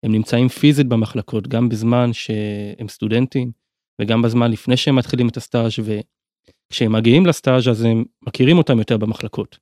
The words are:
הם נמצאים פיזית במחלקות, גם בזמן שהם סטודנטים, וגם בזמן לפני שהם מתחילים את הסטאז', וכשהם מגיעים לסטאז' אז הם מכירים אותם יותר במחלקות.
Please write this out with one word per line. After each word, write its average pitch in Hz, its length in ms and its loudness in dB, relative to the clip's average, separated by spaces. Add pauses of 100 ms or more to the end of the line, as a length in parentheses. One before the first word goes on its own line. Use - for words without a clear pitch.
הם 117 80 0
נמצאים 117 360 0
פיזית 143 380 2
במחלקות, 110 600 -4
גם 117 200 0
בזמן 117 440 0
שהם 104 760 -8
סטודנטים, 120 640 -2 (480)
וגם 113 220 0
בזמן 120 280 2
לפני 123 260 -2
שהם 135 200 0
מתחילים 123 320 -2
את - 80 -6
הסטאז', 117 420 -4
וכשהם - 1120 -6
מגיעים 117 340 4
לסטאז' 127 420 2
אז 113 160 0
הם 113 200 2 (220)
מכירים 147 320 4
אותם 139 200 2
יותר 110 180 0
במחלקות. 107 640 -6